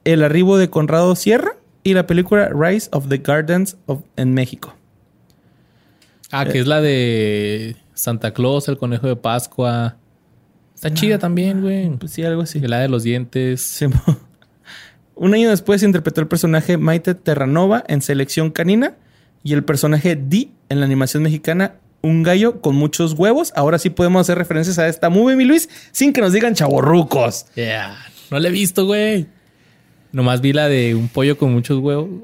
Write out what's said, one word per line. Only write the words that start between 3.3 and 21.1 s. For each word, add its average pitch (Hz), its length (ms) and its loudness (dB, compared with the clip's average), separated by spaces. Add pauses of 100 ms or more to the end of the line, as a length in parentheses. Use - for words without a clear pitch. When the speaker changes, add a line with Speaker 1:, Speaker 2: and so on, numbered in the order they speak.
Speaker 1:
of, 143 140 -6 (160)
en 131 180 0
México. - 400 -6 (1600)
Speaker 2:
Ah, 139 140 -4
que - 140 -2
Speaker 1:
Eh. - 40 0
Speaker 2:
es 123 40 0
la 151 140 2
de 113 960 0 (180)
Santa 113 380 -6
Claus, 135 360 -2
el 135 100 -4
conejo 120 280 -4
de 127 100 -2
Pascua. 120 800 -4 (760)
Está - 140 -8
Speaker 1:
Ah, 156 60 -4
Speaker 2:
chida 208 240 0
también, 185 440 -2
güey. 190 340 -2
Speaker 1:
pues 160 160 -12
sí, 160 120 -8
algo 165 180 -2
así. 156 160 -6
Speaker 2:
Y 143 80 -4
la 117 140 0
de 135 80 0
los 123 160 -2
dientes. 127 580 -4
Speaker 1:
Sí, - 240 -4
mo-, 135 320 2 (960)
un 196 200 2
año 226 140 4
después 202 340 0
interpretó 185 380 0
el 151 80 -2
personaje 165 480 0
Maite 165 380 0
Terranova 165 720 0
en 143 140 0
Selección 147 480 -2
Canina 208 440 0 (480)
y 147 120 -4
el 143 100 0
personaje 151 520 0
Dee 147 340 -2 (180)
en 139 120 0
la 139 60 0
animación 135 360 0